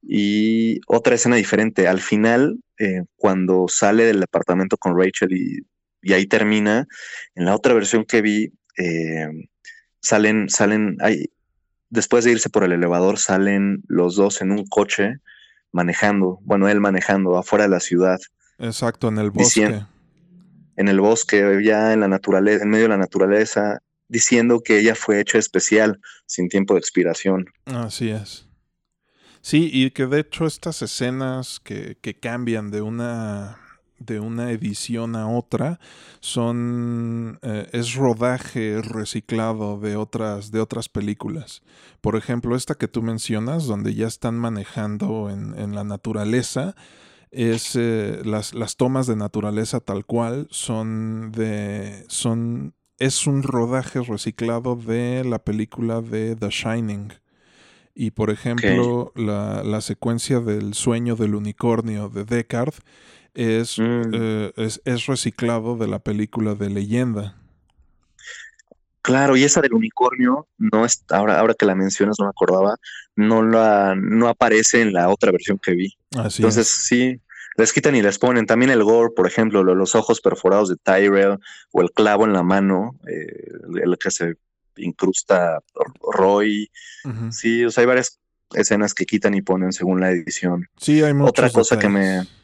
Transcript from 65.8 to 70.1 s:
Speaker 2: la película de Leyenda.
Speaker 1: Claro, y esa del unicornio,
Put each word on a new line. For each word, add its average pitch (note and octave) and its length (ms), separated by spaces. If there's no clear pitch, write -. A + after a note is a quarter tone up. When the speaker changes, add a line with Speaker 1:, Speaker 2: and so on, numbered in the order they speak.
Speaker 2:
la G2+ 100
película G#2+ 560
de G2+ 160
Leyenda. G#2 640
Speaker 1:
Claro, C3+ 340
y C3 80
esa C#3+ 180
del C3 100
unicornio, B2 760